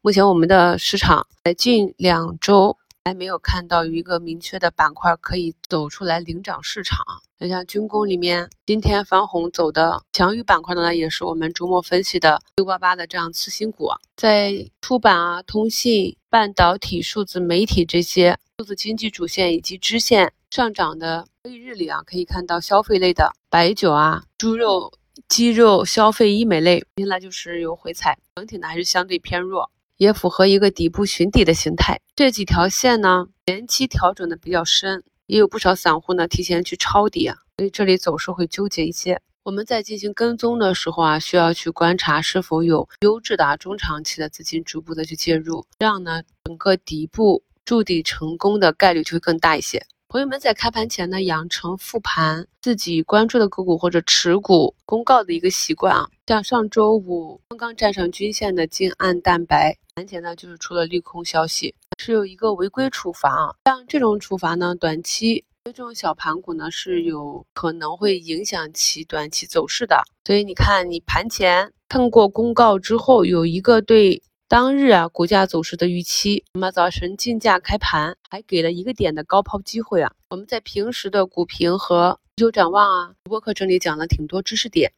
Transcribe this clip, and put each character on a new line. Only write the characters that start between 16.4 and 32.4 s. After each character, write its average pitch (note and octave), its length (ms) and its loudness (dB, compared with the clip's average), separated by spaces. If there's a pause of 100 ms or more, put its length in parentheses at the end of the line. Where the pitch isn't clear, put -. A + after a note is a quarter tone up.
导 F3+ 240 2
体、 - 240 -6
数 - 200 -6
字 F#3+ 160 -8
媒 F3+ 280 0
体 F3 180 2
这 E3+ 160 -2
些 F3 380 2 (180)
数 A3 80 -10
字 G3+ 100 -10
经 G#3+ 220 -6
济 G#3+ 140 -6
主 E3+ 160 -8
线 F3 260 0
以 E3+ 80 0
及 F#3+ 160 -12
支 G#3+ 240 -2
线 G3 320 4 (180)
上 A#3 220 -2
涨 D#3+ 260 -4
的 E3 280 -6 (180)
交 B3 60 -18
易 B3 60 -20
日 B3 180 -18
里 F3 140 -6
啊， D3 180 -8
可 F3+ 100 -12
以 F3+ 80 -4
看 F3+ 220 -8
到 E3+ 120 -4
消 G3+ 240 2
费 G#3 160 0
类 F#3 140 2
的 D#3 200 2 (180)
白 E3+ 240 4
酒 F3+ 180 2
啊、 D#3 320 2 (140)
猪 A3 180 -2
肉、 G#3 340 0 (380)
鸡 A#3 220 4
肉、 G#3+ 340 6
消 G#3+ 260 4
费 G#3 220 4
医 A3+ 140 2
美 F3+ 140 2
类， F3 220 4 (140)
现 G3 100 -4
在 F#3 140 -4
就 F#3+ 100 -20
是 F3 300 -10
有 E3 160 -6
回 E3 160 -14
踩， - 260 -2 (160)
整 G3+ 120 -14
体 A3 100 -16
呢 F3 100 -12
还 D#3+ 100 -8
是 F3 60 -4
相 F#3 240 0
对 F3+ 120 -4
偏 F3 240 -4
弱， F#3 280 -6 (280)
也 G3+ 120 6
符 G3 200 0
合 F#3+ 160 4
一 G3 120 6
个 G3 120 6
底 E3+ 180 -2
部 G3 160 0
寻 F#3+ 260 0
底 G#3 140 6
的 E3 80 4
形 D#3+ 240 0
态。 - 240 -2 (140)
这 C4+ 160 4
几 G3+ 160 -6